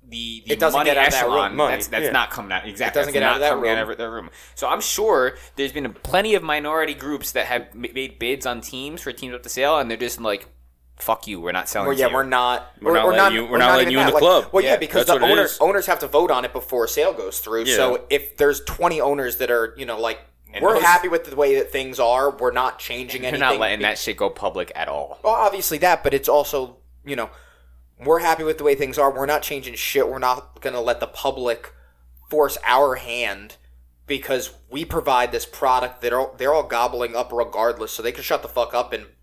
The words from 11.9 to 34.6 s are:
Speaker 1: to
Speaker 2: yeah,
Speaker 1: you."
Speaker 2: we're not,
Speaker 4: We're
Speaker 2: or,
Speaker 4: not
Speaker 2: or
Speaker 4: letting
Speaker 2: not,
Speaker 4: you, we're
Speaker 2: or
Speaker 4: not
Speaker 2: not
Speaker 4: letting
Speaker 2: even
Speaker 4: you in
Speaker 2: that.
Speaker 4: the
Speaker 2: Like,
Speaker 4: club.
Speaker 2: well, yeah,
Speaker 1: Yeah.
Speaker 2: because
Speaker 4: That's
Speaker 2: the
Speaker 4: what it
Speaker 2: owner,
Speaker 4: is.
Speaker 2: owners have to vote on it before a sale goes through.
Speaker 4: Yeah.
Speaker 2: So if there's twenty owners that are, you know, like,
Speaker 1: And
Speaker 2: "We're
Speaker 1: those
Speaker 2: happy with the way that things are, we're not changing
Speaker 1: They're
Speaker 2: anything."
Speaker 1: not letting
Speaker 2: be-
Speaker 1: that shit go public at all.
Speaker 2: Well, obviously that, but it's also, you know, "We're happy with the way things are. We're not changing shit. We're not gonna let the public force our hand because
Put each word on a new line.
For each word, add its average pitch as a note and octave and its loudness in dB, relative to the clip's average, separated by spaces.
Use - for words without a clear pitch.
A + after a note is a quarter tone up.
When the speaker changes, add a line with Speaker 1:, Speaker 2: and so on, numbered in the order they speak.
Speaker 1:
to C3 0
Speaker 2:
yeah, B2+ 4
Speaker 1:
you." A#2+ 2
Speaker 2:
we're C3+ 2
not, B2 0
Speaker 4:
We're A#2 0
Speaker 2:
or, - 4
Speaker 4:
not A2+ 4
Speaker 2:
or F3+ 4
Speaker 4:
letting - 4
Speaker 2:
not, G3 6
Speaker 4:
you, A2+ 0
we're - -12
Speaker 2:
or A#2+ 2
Speaker 4:
not B2 8
Speaker 2:
not B2+ 8
Speaker 4:
letting B2+ 6
Speaker 2:
even B2+ 2
Speaker 4:
you C3+ 2
in D3 4
Speaker 2:
that. - 4
Speaker 4:
the D#3 2
Speaker 2:
Like, D3 6
Speaker 4:
club. E3+ 6
Speaker 2:
well, F#3+ 4
yeah, C3+ 4
Speaker 1:
Yeah. G#3 4
Speaker 2:
because - 0
Speaker 4:
That's C3+ 4
Speaker 2:
the - 4
Speaker 4:
what A#2+ 4
it D3+ 6
Speaker 2:
owner, G3 6
Speaker 4:
is. - -2
Speaker 2:
owners F#3 2
have F3 0
to D3 -6
vote D#3 4
on B2+ 2
it B2 -6
before B2 -2
a - -6
sale D3+ 2
goes G2 -8
through. A2+ -4
Speaker 4:
Yeah. B2+ 2
Speaker 2:
So B2+ 2
if C#3 -2
there's C#3+ 4
twenty E3+ -2
owners C3 -2
that B2 -2
are, A2+ 0
you C3+ -12
know, A#2 -6
like, A#2 -4
Speaker 1:
And G#2 -6
Speaker 2:
"We're G#3+ 4
Speaker 1:
those - 2
Speaker 2:
happy F3 6
with E3 0
the C#3 -14
way C#3 4
that - -2
things C3 -6
are, C3 4
we're B2+ 0
not B2+ -2
changing B2 -10
Speaker 1:
They're B2+ -4
Speaker 2:
anything." C3 0
Speaker 1:
not A2 2
letting G#2+ 0
Speaker 2:
be- G#2 -4
Speaker 1:
that G#2 0
shit G#2+ -6
go G2 0
public F#2 -6
at D#2+ -6
all. C#2+ -8
Speaker 2:
Well, A3+ 4
obviously F#3+ 0
that, F3 4
but C#3 2
it's - -2
also, C#3 2
you C#3 -8
know, A2+ -6
"We're D#3+ 4
happy E3 0
with D#3 0
the D3 -10
way C#3+ 4
things C3 -4
are. C#3 4
We're C3+ -4
not D3 2
changing B2+ -10
shit. - 0
We're C3 -6
not B2+ -2
gonna B2 -4
let A#2+ 0
the A#2 -4
public B2+ -4
force D3 2
our C3 4
hand A2 -8
because C3 -4